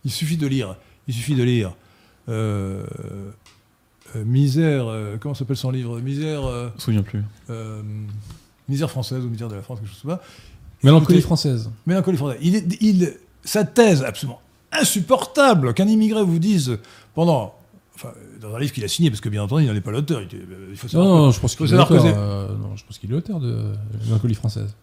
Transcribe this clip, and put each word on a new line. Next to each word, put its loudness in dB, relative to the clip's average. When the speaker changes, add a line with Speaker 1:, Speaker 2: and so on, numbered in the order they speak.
Speaker 1:
Il -4
suffit -4
de -2
lire, -4
il -6
suffit -2
de 2
lire, 0
euh, -4
euh, -6
Misère, 2
euh, -8
comment -8
s'appelle -6
son -4
livre ? -6
Misère, -6
euh, -6
Speaker 2:
Je -16
me -18
souviens 0
plus. -6
Speaker 1:
euh, -12
Misère -2
française -6
ou -6
Misère -8
de -10
la -12
France, -14
quelque -12
chose -20
comme -10
ça. -8
Speaker 3:
Mélancolie 8
Speaker 1:
Écoutez, 8
Speaker 3:
française. -2
Speaker 1:
Mélancolie 0
française. -4
Il 2
est, -2
il, 4
sa 0
thèse 4
absolument -8
insupportable 2
qu'un 2
immigré 2
vous 2
dise 2
pendant, 0
enfin, -16
dans -12
un -8
livre -2
qu'il -8
a -4
signé, 2
parce -8
que -6
bien -2
entendu, 0
il 2
n'en 0
est -2
pas -8
l'auteur. -4
Il, -12
il -16
faut -14
savoir 4
Speaker 3:
Non, 8
Speaker 1:
que, 10
Speaker 3:
non, 8
je 2
pense 0
Speaker 1:
faut -4
Speaker 3:
qu'il 0
est 6
Speaker 1:
savoir 4
que 8
Speaker 3:
l'auteur, 6
Speaker 1:
Zem- 0
Speaker 3:
euh, -4
non, -8
je -18
pense -20
qu'il -10
est -4
l'auteur -6
de -4
Mélancolie 2
française. -6